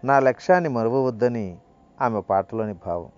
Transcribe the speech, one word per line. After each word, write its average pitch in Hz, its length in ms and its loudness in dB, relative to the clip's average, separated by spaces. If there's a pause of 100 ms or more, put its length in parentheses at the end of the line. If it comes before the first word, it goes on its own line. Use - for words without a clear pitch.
నా 135 160 4
లక్ష్యాన్ని 160 500 2
మరువవద్దని 117 880 -2 (440)
ఆమె 113 200 0
పాటలోని 104 520 -2 (120)
భావం. 87 320 -6